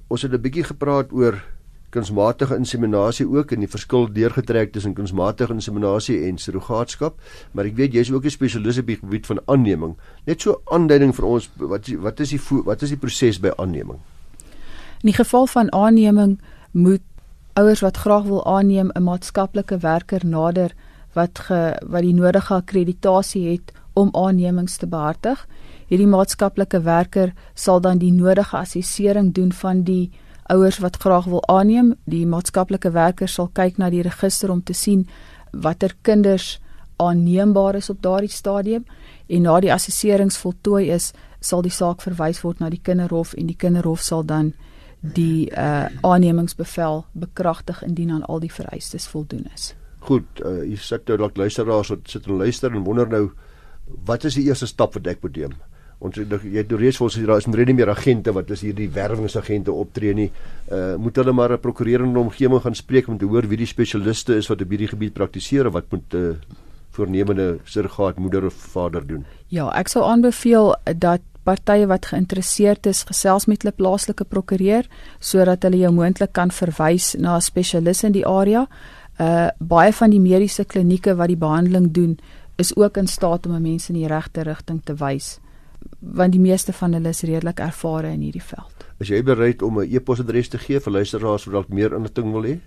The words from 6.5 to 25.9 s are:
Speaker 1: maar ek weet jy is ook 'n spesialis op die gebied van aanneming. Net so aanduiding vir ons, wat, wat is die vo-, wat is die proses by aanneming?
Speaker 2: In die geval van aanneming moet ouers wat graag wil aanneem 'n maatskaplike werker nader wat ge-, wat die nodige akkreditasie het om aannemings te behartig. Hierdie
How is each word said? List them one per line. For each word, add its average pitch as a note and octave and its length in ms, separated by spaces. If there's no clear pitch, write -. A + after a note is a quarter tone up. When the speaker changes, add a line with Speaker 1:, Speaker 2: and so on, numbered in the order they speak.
Speaker 1:
maar G2 140
ek G#2 100
weet C3 180
jy A#2 60
is A#2+ 120
ook C3+ 140
'n D3 40
spesialis A#2+ 480
op A#2+ 100
die A2+ 100
gebied G2+ 280
van G#2 200
aanneming. F#2+ 500
Net E3 160
so - 240
aanduiding C#3+ 500
vir - 100
ons, A#2 320
wat, F#2+ 300
wat G#2+ 320
is C#3+ 100
die C#3+ 120
vo-, - 220
wat - 180
is C#3+ 80
die C#3 80
proses A2 420
by F#2+ 180
aanneming? D2+ 420
Speaker 2:
In G#3+ 100
die - 20
geval B3 340
van A#3 260
aanneming G#3 680
moet F3+ 300
ouers G#3 260
wat F#3+ 180
graag G#3 260
wil G3 220
aanneem F#3+ 500
'n F3+ 80
maatskaplike F#3+ 760
werker E3+ 480
nader E3+ 460
wat F3 260
ge-, E3+ 380
wat F3 140
die F3+ 120
nodige F3+ 400
akkreditasie F#3 1000
het F3 200
om G3 180
aannemings F3+ 680
te F3 100
behartig. E3 600
Hierdie G3 200